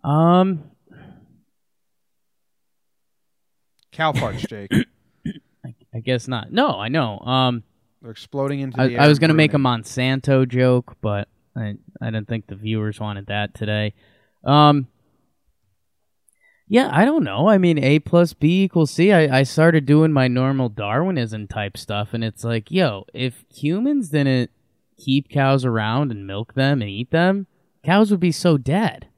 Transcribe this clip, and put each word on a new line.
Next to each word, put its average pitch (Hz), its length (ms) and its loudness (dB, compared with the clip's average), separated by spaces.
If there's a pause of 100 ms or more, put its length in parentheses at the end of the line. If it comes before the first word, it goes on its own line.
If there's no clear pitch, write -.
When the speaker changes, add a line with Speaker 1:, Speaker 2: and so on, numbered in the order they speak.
Speaker 1:
Um, 170 640 2 (3250)
Speaker 2:
Cow 160 200 -2
farts, 120 360 -6
Jake. 101 240 -14
Speaker 1:
<coughs> - 920 -8
I, 123 100 -16 (200)
I 117 60 -8
guess 123 280 -4
not. 120 240 -8
No, 247 160 0 (100)
I 104 100 -8
know. 123 320 -4
Um, 127 420 -2 (400)
Speaker 2:
They're 117 80 -20
exploding 139 500 -8
into 131 200 -8
Speaker 1:
I, 131 80 2
Speaker 2:
the 120 100 -4
Speaker 1:
I 143 60 6
Speaker 2:
air 151 40 8
Speaker 1:
was 151 100 6
gonna 160 140 2
Speaker 2:
and 156 60 4
Speaker 1:
make 151 160 4
a 147 40 2
Speaker 2:
ruining. 123 240 0
Speaker 1:
Monsanto 131 680 0
joke, 123 520 0
but 104 280 -4 (280)
I, 107 200 -8 (260)
I - 40 -8
didn't 110 220 -6
think 110 200 -8
the 101 80 -14
viewers 107 440 -4
wanted 101 260 -10
that 104 280 -6
today. 107 400 -4 (500)
Um, 147 440 4 (1800)
yeah, 233 240 2
I 156 120 4
don't 285 200 2
know. 117 240 0
I 214 100 4
mean, 175 240 2
A 143 180 4
plus 170 340 2
B 175 300 2
equals 170 260 2
C. 185 220 2
I, 151 260 4
I 135 60 4
started 156 420 2
doing 156 260 4
my 131 160 2
normal 131 400 0
Darwinism 113 800 -4
type 101 300 -8
stuff, 104 360 -8
and 113 120 -4
it's 107 180 -8
like, 117 280 -4
yo, 131 340 -2 (100)
if 123 300 -8 (100)
humans 220 540 -2
didn't 139 420 0 (480)
keep 139 300 -2
cows 135 360 0
around 117 460 -2
and 101 160 -14
milk 98 280 -10
them 135 280 0
and 104 80 -8
eat 104 200 -10
them, 185 360 0 (380)
cows 202 260 4
would 196 100 2
be 175 120 2
so 165 260 2
dead. 135 480 -4 (120)